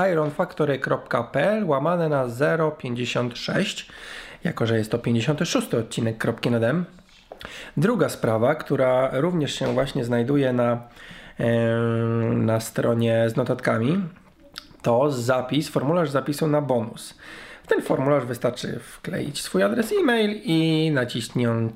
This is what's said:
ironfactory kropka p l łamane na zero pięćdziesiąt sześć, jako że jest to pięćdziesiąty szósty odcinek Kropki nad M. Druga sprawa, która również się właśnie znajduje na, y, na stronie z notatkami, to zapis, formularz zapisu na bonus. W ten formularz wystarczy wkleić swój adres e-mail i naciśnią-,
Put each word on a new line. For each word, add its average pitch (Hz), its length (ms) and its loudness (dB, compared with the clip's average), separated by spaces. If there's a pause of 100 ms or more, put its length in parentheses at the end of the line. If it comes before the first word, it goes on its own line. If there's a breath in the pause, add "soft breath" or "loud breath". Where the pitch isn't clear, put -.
(120)
ironfactory 151 680 0
kropka - 440 -2
p 147 280 0
l 214 140 0
łamane 160 440 2
na 135 180 2
zero 156 440 2
pięćdziesiąt 123 680 -4
sześć, - 520 -4 (540 loud breath)
jako - 220 -2
że 113 120 2
jest 107 140 -2
to 117 80 0
pięćdziesiąty 123 460 0
szósty 220 320 0
odcinek 113 400 -2
Kropki 120 340 -2
nad 117 120 2
M. 156 220 0 (920 loud breath)
Druga 165 320 2
sprawa, 113 460 2
która 131 580 2
również 151 420 0
się 123 180 0
właśnie 135 320 0
znajduje 123 480 2
na, 120 280 2 (580 loud breath)
y, 139 40 -2 (920)
na 113 240 2
stronie 117 720 2
z 113 60 -4
notatkami, 131 640 0 (800)
to 123 300 2
zapis, 127 580 0
formularz 151 400 0
zapisu 143 380 -2
na 147 140 2
bonus. 120 520 -4 (500 loud breath)
W - 40 -20
ten 415 140 2
formularz 139 440 2
wystarczy - 540 -4
wkleić - 600 -8
swój 190 220 0
adres 214 380 0
e-mail 220 420 2
i 160 500 2
naciśnią-, 117 840 0